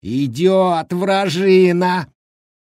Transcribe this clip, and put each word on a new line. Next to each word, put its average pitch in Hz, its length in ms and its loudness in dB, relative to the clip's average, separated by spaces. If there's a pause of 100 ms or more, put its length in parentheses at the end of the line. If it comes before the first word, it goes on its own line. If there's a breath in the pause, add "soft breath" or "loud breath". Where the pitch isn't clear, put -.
"Идёт 160 920 -2
вражина!" 185 1160 0 (600)